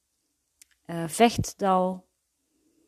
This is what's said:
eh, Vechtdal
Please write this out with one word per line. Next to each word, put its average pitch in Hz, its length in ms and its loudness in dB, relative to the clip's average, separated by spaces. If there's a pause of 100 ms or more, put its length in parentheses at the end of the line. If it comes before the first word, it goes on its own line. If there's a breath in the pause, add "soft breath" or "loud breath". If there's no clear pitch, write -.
(840)
eh, 170 220 -8
Vechtdal 185 1000 0 (800)